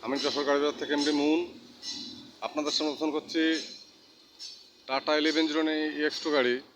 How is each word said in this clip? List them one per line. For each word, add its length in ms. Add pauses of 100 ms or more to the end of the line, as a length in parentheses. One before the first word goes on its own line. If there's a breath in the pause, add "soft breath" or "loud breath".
আমি 180
যশোর 240
গাড়ি 140
বাজার 180
থেকে 180
এমডি 220
মুন। 200 (1040)
আপনাদের 300
সামনে 160
উপস্থাপন 260
করছি 260 (1400)
টাটা 340
ইলেভেন 280
জিরো 180
নাইন 140 (180)
ইএক্স 240
টু 120
গাড়ি। 200 (200)